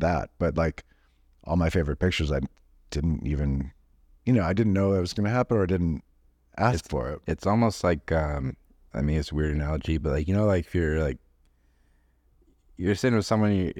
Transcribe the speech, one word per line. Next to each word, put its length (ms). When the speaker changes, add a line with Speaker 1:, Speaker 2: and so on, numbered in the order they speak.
Speaker 1:
that." 380
But, 180
like, 280
all 120
my 140
favorite 300
pictures, 320
I 80
didn't 360
even, 440
you 60
know, 100
I 100
didn't 200
know 220
it 60
was 140
gonna 160
happen 260
or 60
I 40
didn't 360
ask 240
Speaker 2:
It's, 80
Speaker 1:
for 200
it. 200
Speaker 2:
it's 180
almost 380
like, 280
um, 440
I 100
mean, 160
it's 120
a 60
weird 180
analogy, 440
but, 120
like, 160
you 80
know, 120
like, 200
if 80
you're, 260
like, 180
you're 200
sitting 200
with 100
someone, 260
you, 280